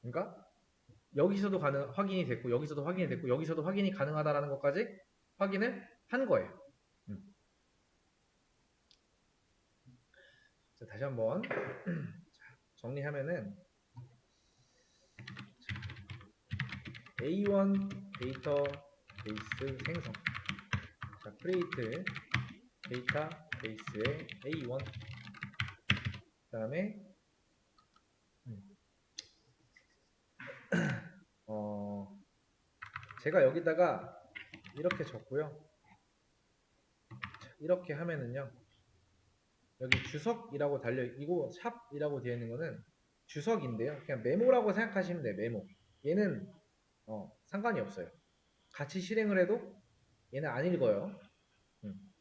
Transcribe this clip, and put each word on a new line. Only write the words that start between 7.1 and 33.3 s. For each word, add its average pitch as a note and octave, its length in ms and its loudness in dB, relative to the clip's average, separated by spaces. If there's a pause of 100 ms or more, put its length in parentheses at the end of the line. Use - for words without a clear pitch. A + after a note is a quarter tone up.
자, A2+ 80 -16
다시 G#2+ 160 -6
한번 C3 400 0
<clears throat> - 0 -
자, - 1160 -6 (180)
정리하면은 C#3 800 -4 (3750)
에이원 G3 680 4 (320)
데이터베이스 C3+ 1600 -2
생성. E3 280 -4 (1120)
자, G#2 180 -12
크리에이트 E3+ 600 -2 (840)
데이터베이스의 B2 1400 -4 (200)
에이원. C3+ 340 -4 (1700)
그다음에, D3 500 -4 (1500)
음. G2 280 -14 (1900)
<clears throat> C3 540 0 (220)
어, G2+ 720 -6 (1040)
제가 D#3 220 8